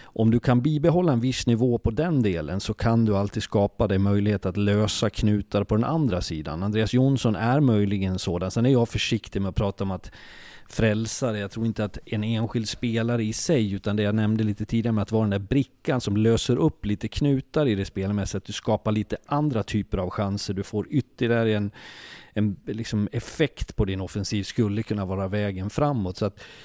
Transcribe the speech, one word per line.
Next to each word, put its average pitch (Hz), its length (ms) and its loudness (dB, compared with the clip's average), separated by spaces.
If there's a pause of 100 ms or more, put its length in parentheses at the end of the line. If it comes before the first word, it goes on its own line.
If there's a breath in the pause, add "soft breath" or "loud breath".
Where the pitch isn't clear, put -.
om 110 280 2
du 120 80 4
kan 123 220 4
bibehålla 156 520 2
en 117 60 2
viss 127 280 -2
nivå 120 300 4
på 117 140 -2
den 147 300 0
delen 87 380 0
så 110 140 -4
kan 117 320 4
du 107 120 2
alltid 101 260 -2
skapa 101 440 2
dig 95 100 2
möjlighet 101 480 2
att 92 120 -2
lösa 104 520 2
knutar 104 540 0
på 107 120 0
den 113 100 2
andra 135 360 0
sidan. 78 420 -6
Andreas 107 300 0
Jonsson 127 420 4
är 117 240 2
möjligen 101 600 2
sådan. 90 320 -4
Sen 117 140 0
är 127 40 4
jag 120 200 4
försiktig - 520 -4
med 98 80 -2
att 90 60 -8
prata 101 280 -2
om 98 80 -2
att 92 200 -8 (580 loud breath)
frälsare. 110 720 0
Jag 98 120 -6
tror 113 140 -4
inte 110 180 -2
att 104 220 -6
en 107 180 -4
enskild 113 460 -2
spelare 117 540 -2
i 110 100 -2
sig, 110 400 0
utan 101 220 -2
det 107 80 2
jag 104 120 2
nämnde 110 280 2
lite 107 220 -2
tidigare 113 280 0
med 107 80 0
att 98 100 -6
vara 110 100 2
den 107 80 2
där 101 100 0
brickan 127 600 -2
som 101 160 -2
löser 113 380 4
upp - 300 0
lite 104 220 -2
knutar 143 600 0
i 110 80 2
det 95 100 -2
spelmässiga, 98 520 -4
att - 80 -8
du - 80 -10
skapar - 380 -2
lite 107 340 -2
andra 147 380 0
typer - 340 -2
av 90 120 -2
chanser. 101 440 -4
Du 98 100 -4
får - 260 -4
ytterligare 117 640 0
en, 104 180 -2 (640 loud breath)
en, 104 220 0 (100)
liksom, 107 460 -2
effekt - 640 -4
på 107 100 0
din 95 160 -4
offensiv, 98 420 -4
skulle 101 400 0
kunna 101 220 -4
vara 95 220 -4
vägen 101 420 -4
framåt. 120 480 -2
Så - 80 -2
att 98 140 -6 (260 loud breath)